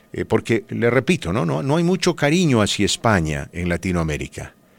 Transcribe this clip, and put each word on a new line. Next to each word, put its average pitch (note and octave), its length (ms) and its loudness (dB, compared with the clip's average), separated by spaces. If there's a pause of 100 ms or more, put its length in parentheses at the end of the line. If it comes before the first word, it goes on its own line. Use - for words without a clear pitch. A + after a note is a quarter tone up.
(120)
eh, - 140 -6
porque, A2+ 420 0
le A2+ 220 0
repito, B2 420 0
¿no? C3 140 0
No, D3 160 -2
no C#3+ 140 0
hay E3+ 80 0
mucho F3+ 300 0
cariño D3 460 2
hacia G2+ 240 2
España D#2+ 680 0
en F2 160 -6
Latinoamérica. E2+ 840 -4 (240)